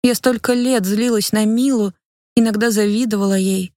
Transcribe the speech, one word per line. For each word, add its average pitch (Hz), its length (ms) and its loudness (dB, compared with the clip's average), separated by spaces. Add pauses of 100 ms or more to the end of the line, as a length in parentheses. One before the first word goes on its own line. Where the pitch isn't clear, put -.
Я 247 120 4
столько 247 380 -2
лет 247 320 0
злилась 214 460 0
на 214 140 0
Милу, 226 480 0 (420)
иногда 226 340 2
завидовала 208 680 0
ей 190 400 -2